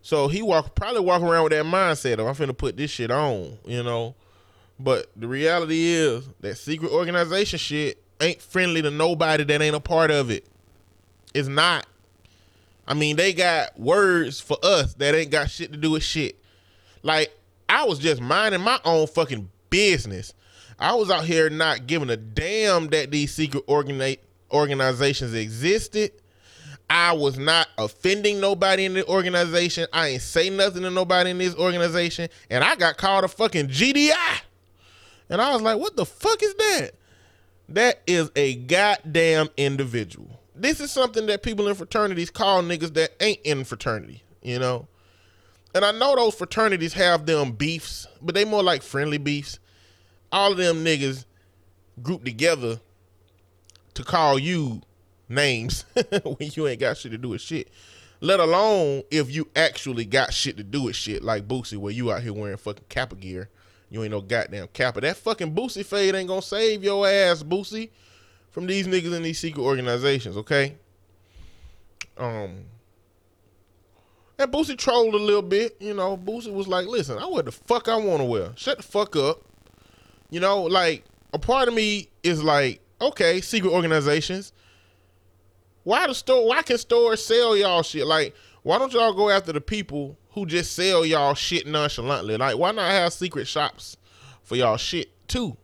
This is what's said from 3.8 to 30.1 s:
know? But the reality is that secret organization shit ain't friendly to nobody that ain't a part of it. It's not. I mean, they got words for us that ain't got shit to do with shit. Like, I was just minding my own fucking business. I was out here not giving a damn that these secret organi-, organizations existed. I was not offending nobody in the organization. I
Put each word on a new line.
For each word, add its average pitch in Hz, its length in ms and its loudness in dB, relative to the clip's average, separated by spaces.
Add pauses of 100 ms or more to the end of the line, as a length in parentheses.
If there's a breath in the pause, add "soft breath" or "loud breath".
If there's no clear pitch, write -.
know? 117 320 -6 (680 soft breath)
But 131 340 0
the 113 140 -10
reality 160 600 0
is 143 380 2 (140)
that 104 160 -8
secret 156 340 -6
organization 175 680 0
shit 147 440 -4 (200)
ain't 170 180 0
friendly 175 400 0
to 151 100 0
nobody 156 540 2
that 147 160 2
ain't 151 160 2
a 147 40 -2
part 160 300 2
of 143 200 2
it. - 160 -4 (880)
It's 143 140 0
not. 156 360 2 (1000 soft breath)
I 135 80 -2
mean, 151 220 0
they 185 160 2
got 170 440 0
words 170 600 2
for - 240 -4
us 165 320 2
that 143 220 2
ain't 156 160 0
got 147 180 0
shit - 220 -12
to 147 60 -14
do 156 120 0
with 156 140 -2
shit. - 340 -4 (640 soft breath)
Like, 156 340 0 (320)
I 269 180 4
was 170 120 0
just 143 220 0
minding 185 400 2
my 233 240 0
own 160 240 4
fucking 123 420 -2 (180)
business. 135 640 0 (460 loud breath)
I 165 160 0
was 214 160 0
out 160 140 2
here 160 260 4
not 151 380 -2
giving 151 200 -2
a 117 80 0
damn 165 720 0
that 147 200 4
these 147 240 0
secret 143 320 -2
organi-, 135 540 0 (320)
organizations 135 840 2
existed. 170 800 -2 (760 loud breath)
I 170 260 4
was 139 220 0
not 156 300 2 (120)
offending 202 600 0
nobody 190 460 2
in 185 100 -4
the 185 140 0
organization. 175 840 0
I 160 180 0